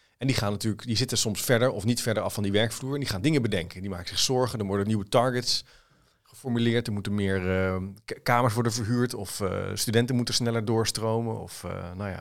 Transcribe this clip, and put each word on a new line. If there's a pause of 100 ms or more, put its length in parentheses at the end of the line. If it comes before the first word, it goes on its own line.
(180)
En
die
gaan
natuurlijk,
die
zitten
soms
verder
of
niet
verder
af
van
die
werkvloer
en
die
gaan
dingen
bedenken.
Die
maken
zich
zorgen,
er
worden
nieuwe
targets (600)
geformuleerd,
er
moeten
meer,
eh, (280)
k-,
kamers
worden
verhuurd
of,
eh,
studenten
moeten
sneller
doorstromen
of,
eh, (220)
nou
ja,